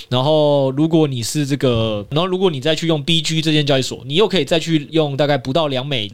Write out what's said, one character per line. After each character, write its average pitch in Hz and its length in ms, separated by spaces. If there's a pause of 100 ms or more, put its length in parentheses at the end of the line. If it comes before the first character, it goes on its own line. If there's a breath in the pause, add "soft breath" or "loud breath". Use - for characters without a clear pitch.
然 127 140
后 143 500
如 147 140
果 160 220
你 127 140
是 147 220
这 139 120
个， 113 540
然 147 100
后 185 60
如 185 120
果 190 120
你 139 100
再 156 160
去 165 100
用 160 160
B 165 180
G 160 200
这 160 100
间 151 160
交 139 100
易 131 60
所， 117 240
你 139 80
又 208 140
可 185 100
以 143 60
再 165 160
去 156 320
用 147 240
大 147 100
概 143 100
不 131 160
到 160 140
两 131 180
美-， 127 300